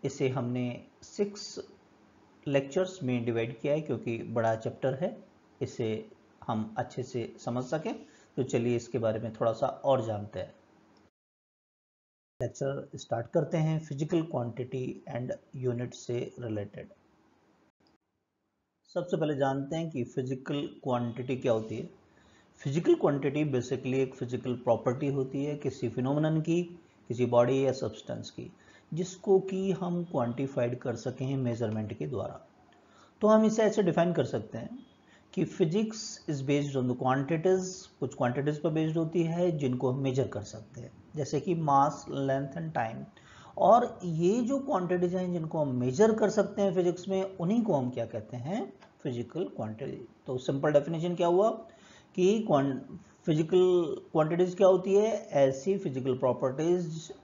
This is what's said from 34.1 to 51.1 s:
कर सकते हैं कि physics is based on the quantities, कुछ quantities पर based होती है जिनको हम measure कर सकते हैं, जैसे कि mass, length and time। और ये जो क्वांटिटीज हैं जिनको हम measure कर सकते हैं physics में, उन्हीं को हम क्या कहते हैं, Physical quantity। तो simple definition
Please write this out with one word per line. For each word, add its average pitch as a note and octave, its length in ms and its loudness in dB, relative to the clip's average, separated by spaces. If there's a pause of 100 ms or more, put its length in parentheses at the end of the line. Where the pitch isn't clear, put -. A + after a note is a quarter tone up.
कर E3 120 2
सकते A#2 340 -6
हैं - 280 -12 (480)
कि F3 100 2
physics G3+ 560 0 (300)
is C#3 180 -2
based C#3+ 320 2
on B2+ 100 0
the B2 120 -2
quantities, D#3+ 640 2 (320)
कुछ B2+ 140 -4
quantities C#3 460 0
पर E3 100 0
based D#3+ 260 0
होती E3 260 0
है E3+ 280 2
जिनको C3 400 0
हम C3+ 100 -2
measure C3 280 0
कर - 140 -6
सकते - 380 -14
हैं, - 120 -16 (240)
जैसे D3 240 -2
कि F3+ 140 0
mass, D3+ 540 4
length C#3 500 -2
and D#3+ 200 -8
time। B2 260 -4 (540)
और A#3 460 6
ये F3 380 2
जो C4+ 160 0
क्वांटिटीज F3+ 560 0
हैं F#3 180 -2
जिनको D#3+ 260 -2
हम C#3 180 0
measure C3 380 4
कर A3 160 2
सकते G3+ 320 0
हैं G3 120 2
physics F3+ 340 0
में, F#3+ 280 -2
उन्हीं G#3 260 2
को G3+ 120 2
हम B2 160 0
क्या A#2 160 -4
कहते A#2 300 -10
हैं, F#3 360 -6 (300)
Physical B2 420 -4
quantity। A2+ 640 -8 (180)
तो B2+ 120 -4
simple D3 340 0
definition E3 420 2